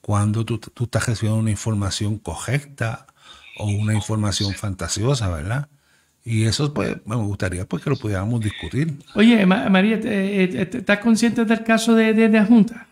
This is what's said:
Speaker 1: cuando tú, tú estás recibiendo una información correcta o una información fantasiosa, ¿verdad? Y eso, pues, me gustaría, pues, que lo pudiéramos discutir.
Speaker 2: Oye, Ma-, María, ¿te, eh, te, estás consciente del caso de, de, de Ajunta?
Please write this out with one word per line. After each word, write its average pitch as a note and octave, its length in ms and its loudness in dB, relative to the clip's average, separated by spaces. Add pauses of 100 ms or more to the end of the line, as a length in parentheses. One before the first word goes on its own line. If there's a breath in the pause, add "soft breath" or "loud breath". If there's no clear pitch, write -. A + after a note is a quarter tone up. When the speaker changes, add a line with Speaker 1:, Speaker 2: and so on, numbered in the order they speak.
Speaker 1:
cuando G#2+ 460 -2
tú, A#2 100 -4
tú - 280 -8
estás - 220 -2
recibiendo A2 320 -2
una A2 120 0
información G#2 680 -2
correcta A#2+ 880 -8 (500 loud breath)
o G#2 80 -6
una G#2 260 -2
información G#2 640 -2
fantasiosa, G#2 760 -4
¿verdad? F#2+ 400 -4 (560)
Y A2 200 0
eso, C#3+ 280 -2
pues, G2 320 -4
me A2 120 -6
gustaría, G2 500 -4
pues, - 160 -8
que - 80 -4
lo C3+ 60 0
pudiéramos G#2+ 440 -4
discutir. B2 580 -4 (160)
Speaker 2:
Oye, A3 300 6
Ma-, F#3+ 240 2
María, G3+ 320 2
¿te, G3+ 440 0
eh, F3+ 40 0
te, F#3 300 -4
estás G3+ 220 0
consciente A#3 440 2
del A3 180 0
caso A3+ 320 2
de, A3 200 4
de, A3+ 160 4
de A3 80 6
Ajunta? G#3+ 540 4